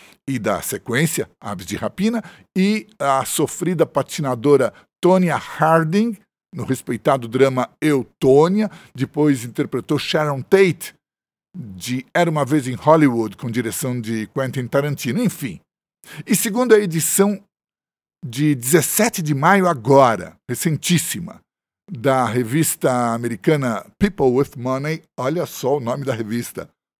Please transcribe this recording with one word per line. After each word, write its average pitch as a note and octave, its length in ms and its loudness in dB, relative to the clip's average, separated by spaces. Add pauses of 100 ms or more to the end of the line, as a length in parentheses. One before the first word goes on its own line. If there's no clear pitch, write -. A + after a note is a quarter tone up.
(300)
e C3+ 80 -4
da G2 240 -2
sequência B2+ 760 -4
Aves F#2+ 260 -10
de F#2+ 120 -8
Rapina, G#3 440 -2 (360)
e G#3 300 0 (120)
a C3+ 240 2
sofrida D#3+ 640 -2
patinadora C3 880 0 (280)
Tonya F3 360 4
Harding, E3 800 2 (360)
no A#2+ 120 -8
respeitado B2+ 600 -2
drama B2+ 540 2
Eu, C#3+ 260 2 (140)
Tonya, E3+ 500 4 (240)
depois C3+ 520 0
interpretou C3+ 520 -4
Sharon D3 440 -2
Tate, F#3+ 520 2 (600)
de A#2 580 -8
Era E3 160 2
Uma D3+ 140 0
Vez C3 240 0
em B2+ 80 -6
Hollywood, A#2+ 600 4
com A#2+ 120 -8
direção A#2+ 520 -4
de A2 260 -6
Quentin B2+ 400 -6
Tarantino, D3 560 -2
enfim. A#2+ 380 -4 (640)
E G#3+ 100 0
segundo A3+ 400 2
a G#3 40 6
edição G3 640 0 (840)
de C#3+ 300 0
dezessete D3 680 0
de D3+ 140 -2
maio F3+ 340 4
agora, A#2+ 680 4 (100)
recentíssima, - 960 -2 (500)
da C3 320 0
revista B2 920 0
americana A#2+ 680 -2 (140)
People C#3 400 2
with C3+ 180 0
Money, C3+ 460 -6 (180)
olha D3 280 -2
só C3+ 300 -2
o - 20 -4
nome C3 260 -4
da C3 80 -4
revista, A2+ 560 -8 (300)